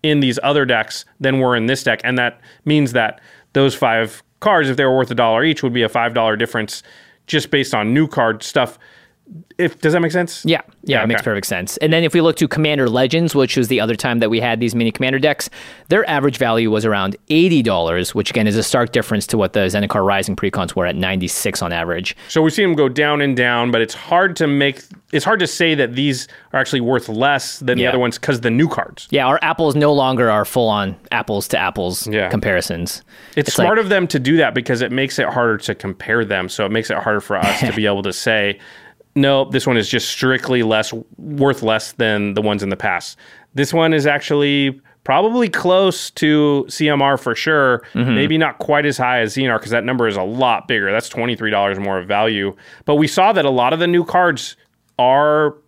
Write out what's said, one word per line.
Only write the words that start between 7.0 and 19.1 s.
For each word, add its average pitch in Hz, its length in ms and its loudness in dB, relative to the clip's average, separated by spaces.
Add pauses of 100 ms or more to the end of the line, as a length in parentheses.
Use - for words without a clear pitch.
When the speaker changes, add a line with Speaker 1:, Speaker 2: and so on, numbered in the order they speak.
Speaker 1:
just - 240 -2
based 139 240 0
on 110 200 0
new 151 140 4
card 113 340 0
stuff. - 360 -2 (800)
If, 175 240 -2
does 156 140 2
that 175 60 4
make 165 120 0
sense? 175 320 -4
Speaker 2:
Yeah. 160 160 0 (240)
Yeah, 135 140 0
Speaker 1:
Yeah, 110 60 0
Speaker 2:
it - 20 0
makes 113 140 0
Speaker 1:
okay. - 100 -6
Speaker 2:
perfect 101 160 -2
sense. 92 300 -6
And 156 160 0
then 165 100 2
if 160 100 0
we 175 80 4
look 160 160 4
to 151 120 0
Commander 147 400 0
Legends, 135 480 0
which 135 200 2
was 123 120 2
the 120 120 2
other 113 140 0
time 117 240 -2
that 117 100 2
we 113 120 2
had 113 200 0
these 117 140 -2
mini 117 160 0
Commander 131 300 -2
decks, 147 280 -2 (400)
their 214 220 2
average 143 280 0
value 117 340 2
was 107 120 0
around 101 320 -2 (120)
eighty 160 340 4
dollars, 90 520 0
which 104 160 -2
again 110 180 0
is 104 80 0
a 110 80 0
stark 120 280 0
difference 110 360 -2